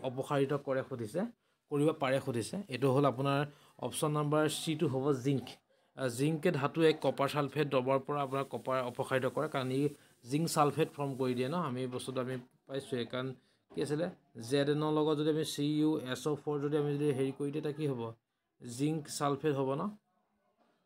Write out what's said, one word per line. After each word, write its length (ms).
অপসাৰিত 480
কৰে 360
সুধিছে, 340
কৰিব 180
পাৰে 180
সুধিছে। 360
এইটো 240
হ'ল 120
আপোনাৰ 360
অপশ্যন 320
নাম্বাৰ 380
চিটো 400
হ'ব 240
জিংক। 340
আ, 120
জিংকে 420
ধাতুৱে 380
কপাৰ 280
ছালফেট 400
দ্ৰৱৰ 300
পৰা 240
আপোনাৰ 220
কপাৰ 340
অপসাৰিত 360
কৰে, 220
কাৰণ 240
ই 100
জিংক 180
ছালফেট 440
ফৰ্ম 240
কৰি 180
দিয়ে 140
ন। 60
আমি 260
এই 60
বস্তুটো 340
আমি 160
পাইছোঁৱে, 380
কাৰণ 240
কি 80
আছিলে, 240
জেড 200
এনৰ 240
লগত 260
যদি 120
আমি 140
চি 200
ইউ 200
এছ 280
অ' 80
ফ'ৰ 260
যদি 160
আমি 180
যদি 180
হেৰি 260
কৰি 120
দিয়ে, 140
তেতিয়া 80
কি 140
হ'ব, 160
জিংক 480
ছালফেট 460
হ'ব 200
ন, 80